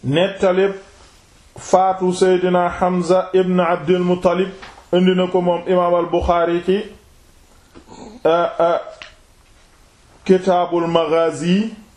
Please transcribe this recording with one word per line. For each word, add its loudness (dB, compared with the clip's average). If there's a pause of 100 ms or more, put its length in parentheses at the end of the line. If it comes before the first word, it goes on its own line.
nettalib 0 (840)
faatu 2
Seydina 2 (100)
Hamza 0
ibn 2
Abdil 0
Muttalib, 0 (440)
indi 2
na 0
ko 0
moom -2
imaam 2
al 0
Buxaari 0
ci, 0 (1500)
ah, 0
ah, 2 (1500)
Kitaabul 0
Maghaazi 0 (240)